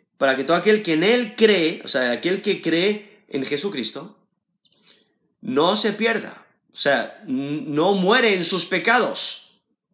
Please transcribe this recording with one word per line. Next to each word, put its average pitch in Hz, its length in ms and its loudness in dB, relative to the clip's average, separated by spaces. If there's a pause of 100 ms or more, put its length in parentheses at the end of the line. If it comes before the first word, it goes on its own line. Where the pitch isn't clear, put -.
(180)
"Para 135 160 2
que 131 80 -2
todo 160 140 2
aquel 208 260 2
que 165 120 -2
en 160 100 2
Él 240 320 2
cree", 185 480 2
o - 40 -6
sea, 127 220 0
aquel 170 320 -2
que 185 180 -2
cree 185 680 -2
en 135 160 -6
Jesucristo, 147 760 -6 (1200)
"no 147 360 0
se 208 160 0
pierda", - 540 -4 (260)
o - 40 -20
sea, 131 520 -2
n-, 139 380 -4
no 156 260 2
muere 202 420 2
en 180 100 0
sus 180 220 -2
pecados, - 960 -2 (340)